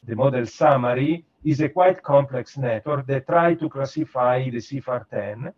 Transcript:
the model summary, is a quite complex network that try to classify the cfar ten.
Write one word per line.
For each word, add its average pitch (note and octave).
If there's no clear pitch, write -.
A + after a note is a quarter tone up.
the A#2
model B2+
summary, C#3
is D3
a D3+
quite F3+
complex C3+
network C3
that C3+
try E3+
to D#3
classify C3
the A#2+
cfar B2
ten. G#2+